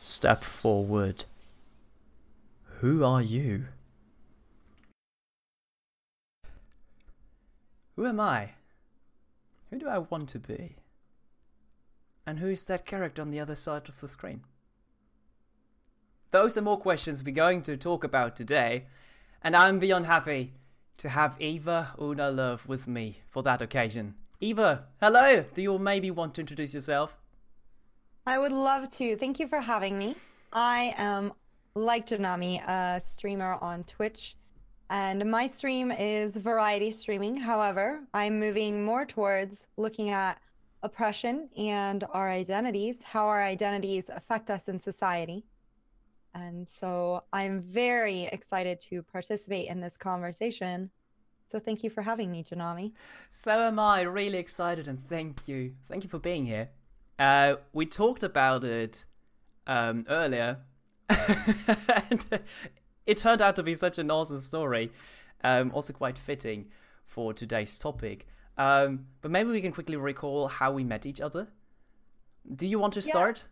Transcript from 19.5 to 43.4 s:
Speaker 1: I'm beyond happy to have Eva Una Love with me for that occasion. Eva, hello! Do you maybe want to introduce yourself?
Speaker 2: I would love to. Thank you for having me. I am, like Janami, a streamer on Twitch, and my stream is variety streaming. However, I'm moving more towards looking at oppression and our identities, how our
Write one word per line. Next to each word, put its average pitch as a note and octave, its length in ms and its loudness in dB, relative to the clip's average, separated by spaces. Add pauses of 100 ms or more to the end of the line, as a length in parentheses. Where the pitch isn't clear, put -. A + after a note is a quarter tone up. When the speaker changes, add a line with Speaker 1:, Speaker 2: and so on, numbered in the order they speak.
Speaker 1:
I'm F#3+ 240 10
beyond F3+ 280 4
happy D3+ 460 2 (440)
to D3 120 -8
have C#3 300 2
Eva D#3 640 -2
Una D3 300 -2
Love B2+ 360 -2
with C3 200 -6
me A2+ 320 -6 (100)
for C3+ 140 -6
that B2+ 180 2
occasion. A2+ 540 -2 (260)
Eva, G#3 440 2 (160)
hello! A#3 520 8
Do F#3 80 -2
you G3 180 2
maybe G3 320 0
want E3 240 -4
to E3 60 -6
introduce D3 320 -6
yourself? D3 440 -2 (1080)
Speaker 2:
I B3+ 120 2
would C#4 120 2
love C4+ 460 2
to. A#3 180 0
Thank C4 240 -4
you D#4 80 -2
for D4 140 0
having G3+ 360 -2
me. G#3 180 -4 (360)
I A#3+ 460 2
am, G3+ 340 -2 (440)
like A3+ 320 0
Janami, F3+ 600 -2
a F3+ 320 0
streamer F#3+ 640 -4
on F3 220 -6
Twitch, - 520 -6 (540)
and G3 400 0
my A#3 180 2
stream B3+ 440 -2
is G#3+ 440 -2
variety G#3+ 560 2
streaming. G#3+ 440 -4
However, A3 680 0 (120)
I'm G#3 260 0
moving G#3 440 0
more A#3 220 0
towards G3 600 -2 (100)
looking G#3+ 320 -2
at F#3+ 300 0 (440)
oppression A#3 760 -2
and G3+ 540 -2
our F#3+ 180 0
identities, G3+ 720 -2
how G#3+ 240 0
our G#3 140 4